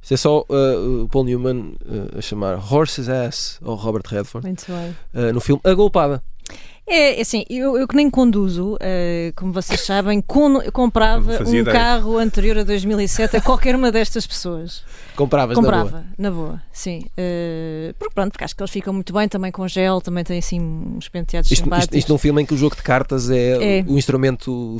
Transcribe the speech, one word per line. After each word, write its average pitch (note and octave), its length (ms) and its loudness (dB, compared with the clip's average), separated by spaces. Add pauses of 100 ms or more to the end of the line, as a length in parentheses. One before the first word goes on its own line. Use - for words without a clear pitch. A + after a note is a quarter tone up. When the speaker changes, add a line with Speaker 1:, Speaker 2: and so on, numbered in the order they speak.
Speaker 1:
Isto - 120 -4
é C3 40 0
só, D3+ 320 2
eh, B2+ 540 2
o A2+ 60 -2
Paul C3+ 160 2
Newman, B2 480 -2 (120)
eh, - 340 -8
a - 20 -8
chamar G2 340 -4 (180)
horse's C#3 360 0
ass B2 520 -6
ao A2 140 -6
Robert G#2+ 320 -4
Redford, A2+ 400 -8
Speaker 2:
Muito F#3 240 -8
bem. F3 240 -8 (180)
Speaker 1:
eh, A#2 200 0
no A#2+ 80 -2
filme C#3 240 2
A F#3+ 80 6
Golpada. E3+ 500 2 (640)
Speaker 2:
É, D4+ 320 2
é - 40 -4
assim, A3 280 -4
eu, B3+ 280 -2
eu C4 100 0
que - 80 -4
nem D4 140 6
conduzo, G3+ 720 2
eh, F3 560 -2
como F#3 160 -4
vocês F3+ 260 -2
sabem, G3+ 420 0
con-, C#4 380 4 (140)
comprava A3 580 4
Speaker 3:
Não A3+ 60 0
fazia A#3 220 2
Speaker 2:
um - 20 2
Speaker 3:
ideia. A3+ 160 2
Speaker 2:
carro A#3 400 4
anterior A3+ 400 4
a G#3 60 2
dois G3+ 200 0
mil G#3+ 160 0
e G3+ 80 0
sete A3 300 0
a G#3 40 4
qualquer B3+ 320 6
uma B3+ 160 4
destas A3 380 0
pessoas. E3+ 560 -8 (320)
Speaker 1:
Compravas C3 400 2
na A#3 80 6
Speaker 2:
Comprava, E3+ 260 2
Speaker 1:
boa? D#3+ 160 -6 (120)
Speaker 2:
na G3+ 120 -2
boa, D#3+ 320 -6 (120)
sim. F3 320 -8 (100)
Eh, E3 840 -6
porque G#4+ 160 -10
pronto, G3+ 200 -2
porque - 100 -10
acho - 100 -8
que - 80 -10
eles G3 100 -6
ficam G3 220 -6
muito F#3 200 -6
bem G#3 160 0
também F#3 200 -4
com F#3 160 -8
gel, F#3 360 0
também F3 240 -4
têm F3 140 -4
assim F3 200 -2
uns E3 480 -6
penteados E3+ 420 2
Speaker 1:
Isto, - 40 6
isto, - 100 4
Speaker 2:
simpáticos. F3 340 2
Speaker 1:
isto C#3+ 140 2
num D3+ 60 4
filme D3 240 2
em C#3+ 40 2
que D3+ 80 -2
o C#3+ 40 0
jogo C#3+ 180 2
de - 80 -12
cartas B2+ 460 0
é B2+ 500 2
Speaker 2:
É. F#3+ 80 0
Speaker 1:
o C#3 100 2
instrumento B2+ 840 0